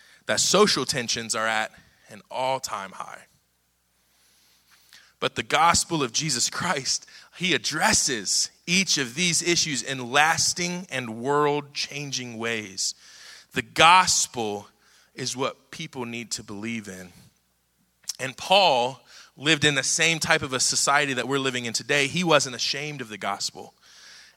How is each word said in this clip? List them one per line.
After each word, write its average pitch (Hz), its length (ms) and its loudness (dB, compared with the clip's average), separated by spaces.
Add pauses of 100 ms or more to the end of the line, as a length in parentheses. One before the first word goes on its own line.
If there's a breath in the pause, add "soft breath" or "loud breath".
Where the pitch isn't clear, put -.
(260 soft breath)
that 107 120 0
social 180 460 4
tensions 117 500 -4
are 110 120 0
at 110 240 -2 (400 soft breath)
an 104 100 -18 (100)
all-time 123 640 -4
high. - 300 -14 (2000 soft breath)
But - 160 -2
the 120 80 -2
gospel 160 600 2
of 117 100 -2
Jesus 127 380 -2
Christ, 156 560 -4 (320 loud breath)
he 175 160 0
addresses 139 960 0 (160)
each 180 320 2
of 123 160 -2
these 170 280 0
issues 160 400 0
in 127 300 -6
lasting 175 800 2
and 117 320 -6
world-changing 143 1120 -2
ways. 110 580 -4 (600 loud breath)
The 127 80 0
gospel 123 1080 4 (460 soft breath)
is 123 200 -6
what 123 360 -6
people 143 340 -10
need 117 280 -8
to 113 100 -6
believe 107 440 -8
in. 92 280 -14 (1040)
And 131 180 -8
Paul 139 640 4 (380 loud breath)
lived 147 260 2
in 147 100 4
the 135 80 0
same 165 360 0
type 156 240 2
of 135 100 -6
a 131 80 0
society 139 540 2
that 120 120 -2
we're 139 120 0
living 127 260 -2
in 117 80 -6
today. 139 360 0
He 175 160 -2
wasn't 135 320 4
ashamed 147 440 -6
of 113 80 -12
the 107 80 -10
gospel, 98 560 -6 (640 loud breath)